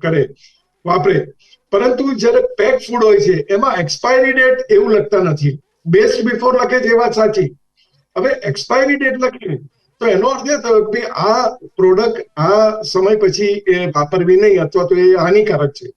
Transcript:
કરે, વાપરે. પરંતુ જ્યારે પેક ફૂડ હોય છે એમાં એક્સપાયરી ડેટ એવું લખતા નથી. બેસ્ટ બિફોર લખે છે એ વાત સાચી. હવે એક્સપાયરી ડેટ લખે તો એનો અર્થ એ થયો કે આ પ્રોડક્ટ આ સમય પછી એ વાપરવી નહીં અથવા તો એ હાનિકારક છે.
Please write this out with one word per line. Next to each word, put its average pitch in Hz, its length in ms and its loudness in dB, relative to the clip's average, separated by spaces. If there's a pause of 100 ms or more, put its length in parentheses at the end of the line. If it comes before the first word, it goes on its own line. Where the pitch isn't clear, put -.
કરે, 160 280 -2 (560)
વાપરે. 175 420 0 (440)
પરંતુ 254 420 0
જ્યારે 480 280 2
પેક 427 340 0
ફૂડ - 280 -4
હોય 427 140 4
છે 185 320 0
એમાં 196 260 0
એક્સપાયરી 254 580 0
ડેટ 254 380 2
એવું 214 200 4
લખતા 214 260 0
નથી. 147 420 -2 (260)
બેસ્ટ 196 400 2
બિફોર 247 380 0
લખે 254 160 0
છે 214 80 -4
એ 233 60 2
વાત 233 200 2
સાચી. 214 440 0 (600)
હવે 196 140 0
એક્સપાયરી 269 640 -2
ડેટ 269 180 -2
લખે 254 420 -6 (440)
તો 226 80 -2
એનો 202 200 2
અર્થ 269 240 -4
એ 294 60 -2
થયો 220 280 2
કે 226 160 -6
આ 220 480 -2
પ્રોડક્ટ 190 880 -2
આ 214 420 0
સમય 190 340 0
પછી 208 300 0
એ 190 400 -2
વાપરવી 175 500 0
નહીં 196 260 4
અથવા 175 220 -2
તો 175 120 0
એ 180 200 4
હાનિકારક 175 560 0
છે. - 260 -18